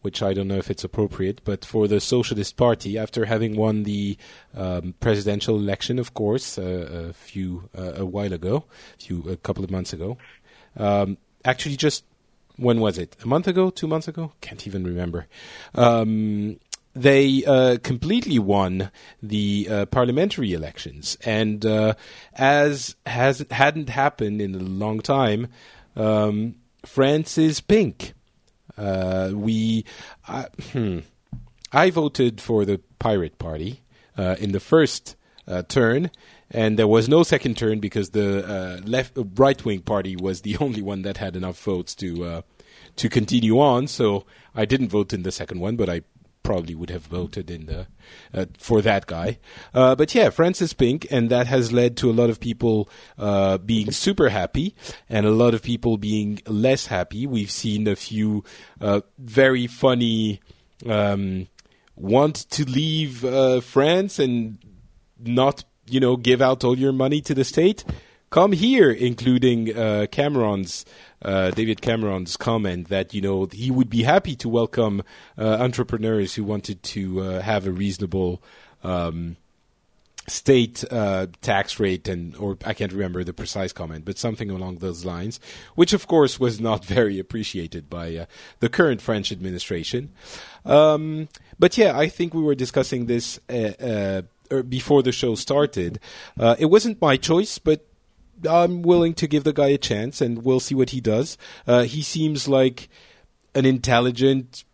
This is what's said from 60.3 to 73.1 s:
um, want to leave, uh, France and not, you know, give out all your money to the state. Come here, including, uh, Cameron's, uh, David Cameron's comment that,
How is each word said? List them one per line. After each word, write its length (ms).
um, 600
want 420
to 140
leave, 580
uh, 380
France 580
and 380
not, 420
you 120
know, 160
give 240
out 240
all 140
your 140
money 280
to 140
the 100
state. 400
Come 220
here, 380
including, 840
uh, 340
Cameron's, 720
uh, 300
David 320
Cameron's 540
comment 520
that, 240